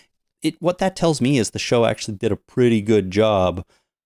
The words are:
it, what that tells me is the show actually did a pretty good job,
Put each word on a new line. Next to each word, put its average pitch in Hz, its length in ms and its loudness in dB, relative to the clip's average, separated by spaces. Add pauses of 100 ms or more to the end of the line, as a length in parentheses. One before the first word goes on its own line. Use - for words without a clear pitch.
(420)
it, 156 180 -6
what 175 200 -4
that 190 160 -2
tells 165 260 0
me 135 160 2
is 107 140 0
the - 80 -8
show 117 260 0
actually 110 320 -4
did 110 140 -2
a 98 40 -4
pretty 117 460 0
good 101 300 2
job, 92 520 2 (420)